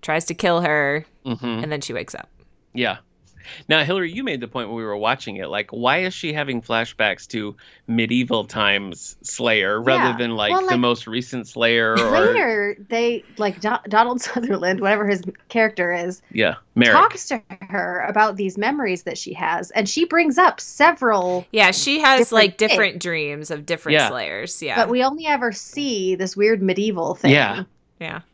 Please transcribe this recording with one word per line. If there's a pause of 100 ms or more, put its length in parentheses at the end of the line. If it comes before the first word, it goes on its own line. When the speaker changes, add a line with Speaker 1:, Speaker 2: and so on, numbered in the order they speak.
Speaker 1:
tries
to
kill
her, (200)
Speaker 2:
Mm-hmm.
Speaker 1:
and
then
she
wakes
up. (440)
Speaker 2:
Yeah. (720)
Now,
Hillary,
you
made
the
point
when
we
were
watching
it,
like,
why
is
she
having
flashbacks
to (320)
medieval
times
Slayer
rather
Speaker 3:
Yeah.
Speaker 2:
than,
like,
Speaker 3:
Well,
Speaker 2:
the
Speaker 3:
like,
Speaker 2:
most
recent
Slayer
or
Speaker 3:
later, (120)
they, (160)
like,
Do-,
Donald
<laughs>
Sutherland,
whatever
his (240)
character
is, (100)
Speaker 2:
Yeah, (200)
Merrick.
Speaker 3:
talks
to (280)
her
about
these
memories
that
she
has,
and
she
brings
up
several
Speaker 1:
Yeah,
she
has,
Speaker 3:
different
Speaker 1:
like,
Speaker 3:
things.
Speaker 1:
different
dreams
of
different
Speaker 2:
Yeah.
Speaker 1:
Slayers.
Yeah.
Speaker 3:
But
we
only
ever
see
this
weird
medieval
thing.
Speaker 2:
Yeah. (360)
Speaker 1:
Yeah. (140)